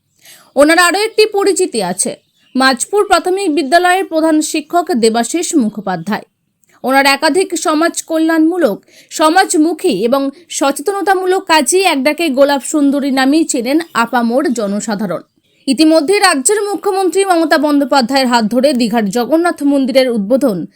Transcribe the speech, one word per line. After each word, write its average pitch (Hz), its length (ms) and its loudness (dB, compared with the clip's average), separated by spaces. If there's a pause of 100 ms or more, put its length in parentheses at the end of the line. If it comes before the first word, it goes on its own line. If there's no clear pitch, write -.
(560)
ওনার 302 240 4
আরও 349 200 2
একটি 427 260 2
পরিচিতি 381 580 -2
আছে, - 340 -6 (380)
মাঝপুর 262 520 0
প্রাথমিক 370 480 0
বিদ্যালয়ের 349 500 2
প্রধান 320 360 0
শিক্ষক 330 500 -4
দেবাশিস 240 640 0
মুখোপাধ্যায়। 202 640 -4 (640)
ওনার 269 220 2
একাধিক 311 500 0
সমাজ 320 480 -2
কল্যাণমূলক, 320 840 0 (240)
সমাজমুখী 320 960 0
এবং 269 240 0 (200)
সচেতনতামূলক 370 960 -2
কাজেই 330 400 0
এক 294 200 0
ডাকে 302 260 -2
গোলাপ 277 320 2
সুন্দরী 285 500 0
নামেই 269 320 2
চেনেন 277 360 -2 (140)
আপামর 240 600 0
জনসাধারণ। 202 680 -4 (460)
ইতিমধ্যে 311 520 2
রাজ্যের 381 420 0
মুখ্যমন্ত্রী 392 640 -2
মমতা 330 320 2
বন্দ্যোপাধ্যায়ের 277 680 0
হাত 240 180 2
ধরে 254 280 2
দীঘার 226 360 0
জগন্নাথ 294 540 -2
মন্দিরের 269 460 2
উদ্বোধন 220 560 -2 (100)